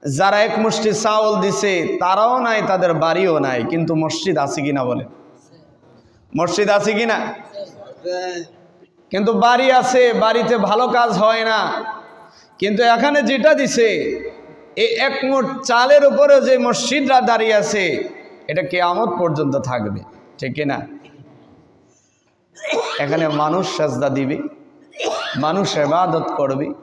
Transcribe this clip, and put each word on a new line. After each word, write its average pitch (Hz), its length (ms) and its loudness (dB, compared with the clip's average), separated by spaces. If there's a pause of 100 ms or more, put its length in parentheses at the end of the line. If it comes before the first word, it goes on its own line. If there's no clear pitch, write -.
(180)
যারা 202 240 2
এক 220 180 0
মুষ্টি 220 340 0
চাউল 214 480 0
দিছে, 190 580 -2
তারাও 208 400 2
নাই, 226 280 0
তাদের 180 260 2
বাড়িও 165 460 0
নাই। 127 240 -2
কিন্তু 165 320 -2
মসজিদ 156 420 -2
আছে 143 240 -2
কিনা 139 240 -2
বলেন? 120 220 -4 (1300)
মসজিদ 196 320 0
আছে 202 240 2
কিনা? 214 400 -2 (1800)
কিন্তু 202 240 0
বাড়ি 247 380 4
আছে, 247 420 4
বাড়িতে 226 440 2
ভালো 220 300 0
কাজ 233 240 2
হয় 220 340 2
না। 208 380 -2 (760)
কিন্তু 208 260 0
এখানে 269 400 2
যেটা 277 300 4
দিছে, 247 340 2 (880)
এই 208 100 0
এক 269 400 -2
মুঠ 262 200 0 (180)
চালের 262 420 4
উপরে 277 360 6
যে 254 160 4
মসজিদরা 254 640 2
দাঁড়িয়ে 220 320 2
আছে, 190 560 0 (380)
এটা 160 140 -4
কিয়ামত 180 480 0 (100)
পর্যন্ত 151 360 0
থাকবে। 120 440 -4 (380)
ঠিক 127 180 -8
কিনা? 139 240 -4 (2250)
এখানে 160 280 -2
মানুষ 156 500 -2
সাজদা 139 320 -2
দিবে, 135 280 -2 (1000)
মানুষ 156 400 -2
ইবাদত 160 600 0
করবে 139 460 -4